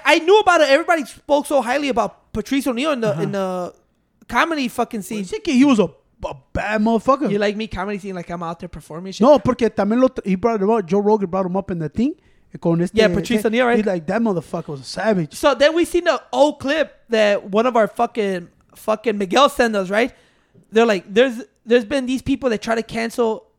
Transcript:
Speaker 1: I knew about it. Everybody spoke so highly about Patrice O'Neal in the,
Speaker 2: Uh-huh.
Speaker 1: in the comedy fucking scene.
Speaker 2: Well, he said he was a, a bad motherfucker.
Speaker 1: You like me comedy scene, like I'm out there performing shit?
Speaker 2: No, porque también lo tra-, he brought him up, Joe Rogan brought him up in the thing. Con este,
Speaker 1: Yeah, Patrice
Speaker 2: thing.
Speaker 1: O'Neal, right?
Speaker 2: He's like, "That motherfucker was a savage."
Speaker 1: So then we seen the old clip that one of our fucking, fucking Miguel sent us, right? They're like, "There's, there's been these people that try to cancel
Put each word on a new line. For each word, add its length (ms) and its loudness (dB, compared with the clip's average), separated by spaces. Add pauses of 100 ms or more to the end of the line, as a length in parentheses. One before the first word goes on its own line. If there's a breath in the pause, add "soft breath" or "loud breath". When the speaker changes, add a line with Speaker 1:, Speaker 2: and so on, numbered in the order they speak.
Speaker 1:
I 140 6
knew 220 6
about 200 4
it. 80 4
Everybody 380 2
spoke 400 -2
so 160 0
highly 260 -2
about 460 -6
Patrice 320 -4
O'Neal 260 -2
in 80 -4
the, 120 0
Speaker 2:
Uh-huh. 100 -6
Speaker 1:
in 100 -4
the 420 -6 (540)
comedy 400 -2
fucking 340 -6
scene. 160 -8
Speaker 2:
Well, 60 -6
he 40 -10
said 160 -8
he 200 4
was 140 4
a, 120 2 (340)
a 120 -12 (160)
bad 280 -2
motherfucker. 500 0
Speaker 1:
You 80 0
like 180 -2
me 100 -6
comedy 320 -8
scene, 160 -10
like 160 -12
I'm 120 -10
out 180 -8
there 80 -14
performing 440 -14
shit? 140 -6
Speaker 2:
No, 120 8
porque 360 0
también 260 0
lo 80 6
tra-, 160 -12
he 120 0
brought 260 -2
him 80 2
up, 160 0
Joe 140 0
Rogan 280 2
brought 180 -2
him 100 -4
up 140 -4
in 100 -6
the 80 -6
thing. 260 -2 (460)
Con 200 2
este, 160 -2
Speaker 1:
Yeah, 120 2
Patrice 340 -2
Speaker 2:
thing. 100 0
Speaker 1:
O'Neal, 140 2
right? 120 2
Speaker 2:
He's 80 0
like, 200 -4
"That 160 -2
motherfucker 460 -4
was 120 -10
a 40 -18
savage." 500 -2
Speaker 1:
So 200 2
then 200 2
we 100 0
seen 200 -2
the 180 0 (100)
old 280 2
clip 480 -2
that 420 2
one 160 2
of 100 0
our 120 4
fucking, 600 -4 (280)
fucking 420 -2
Miguel 300 2
sent 260 0
us, 160 -2
right? 240 0 (560 soft breath)
They're 160 4
like, 260 -2
"There's, 300 2 (240)
there's 200 4
been 200 -2
these 160 -2
people 280 -2
that 120 -2
try 120 -4
to 80 -2
cancel 640 -4 (120)